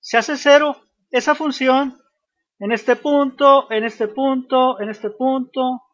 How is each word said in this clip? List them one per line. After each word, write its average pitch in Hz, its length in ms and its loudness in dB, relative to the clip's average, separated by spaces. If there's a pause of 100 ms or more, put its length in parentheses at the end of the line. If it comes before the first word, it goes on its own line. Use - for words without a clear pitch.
Se - 160 -2
hace 254 180 -2
cero 285 400 4 (340)
esa 254 260 0
función 269 640 -2 (640)
en 202 140 -4
este 240 240 0
punto, 277 720 2
en 220 140 -2
este 220 240 -6
punto, 262 720 0
en 208 80 -8
este 214 220 -10
punto 254 720 -4 (100)